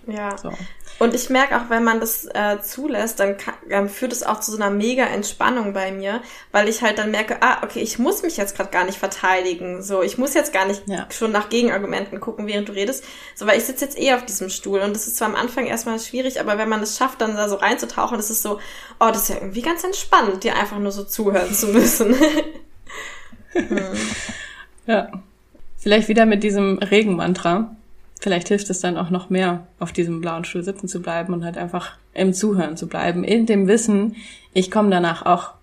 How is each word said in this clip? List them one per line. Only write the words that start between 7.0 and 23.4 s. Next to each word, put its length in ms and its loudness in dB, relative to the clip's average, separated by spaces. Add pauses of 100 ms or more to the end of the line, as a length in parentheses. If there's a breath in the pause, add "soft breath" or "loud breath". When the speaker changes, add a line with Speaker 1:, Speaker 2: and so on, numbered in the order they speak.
Speaker 1:
merke, 300 -2
ah, 220 4
okay, 180 -6
ich 180 -4
muss 240 2
mich 140 -4
jetzt 180 -4
grad 160 -4
gar 140 2
nicht 140 -4
verteidigen, 840 0
so, 180 0
ich 160 -2
muss 160 0
jetzt 200 2
gar 120 2
nicht 220 -2
Speaker 2:
Ja. 240 -6
Speaker 1:
schon 200 -2
nach 180 0
Gegenargumenten 680 0
gucken, 280 -8
während 220 -4
du 40 -10
redest, 300 -2 (320 loud breath)
so, 100 -8
weil 120 6
ich 80 0
sitze 200 -4
jetzt 140 -10
eh 140 4
auf 120 0
diesem 240 -6
Stuhl 300 -2
und 160 0
das 120 -6
ist 100 -4
zwar 100 0
am 80 -2
Anfang 300 -2
erstmal 340 -4
schwierig, 400 -4
aber 180 0
wenn 120 -2
man 120 0
es 160 -6
schafft, 240 0
dann 140 0
da 140 0
so 60 0
reinzutauchen, 640 -2
das 120 -4
ist 140 -2
so, 160 -4 (400 loud breath)
oh, 80 6
das 160 2
ist 60 -2
ja 120 -2
irgendwie 220 -6
ganz 200 -2
entspannt, 600 2
dir 120 0
einfach 240 -2
nur 120 0
so 120 -6
zuhören 500 0
zu 140 0
müssen. 520 6
<laughs> 60 8 (1300 loud breath)